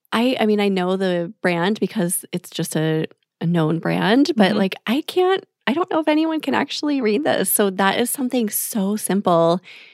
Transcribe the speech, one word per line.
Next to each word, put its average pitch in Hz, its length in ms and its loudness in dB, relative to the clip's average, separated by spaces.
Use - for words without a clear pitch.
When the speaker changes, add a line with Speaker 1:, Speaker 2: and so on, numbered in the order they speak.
Speaker 1:
I, 240 280 2
I 220 60 2
mean, 208 140 2
I 202 80 2
know 185 280 0
the 180 360 -2
brand 180 380 0
because 180 520 -2
it's - 180 -8
just - 260 -6
a, 156 300 0
a 165 60 -4
known 165 340 2
brand, 180 560 2
but 196 140 6
Speaker 2:
Mm-hmm. 208 80 0
Speaker 1:
like, 196 160 0
I 269 160 0
can't, 370 420 0
I 214 80 0
don't 339 160 -4
know 320 100 0
if 311 80 -2
anyone 311 320 0
can 277 140 -2
actually 285 460 -2
read 220 240 0
this. - 260 0
So 202 200 2
that 196 300 0
is 247 100 0
something 254 400 -2
so 202 460 -2
simple 180 640 2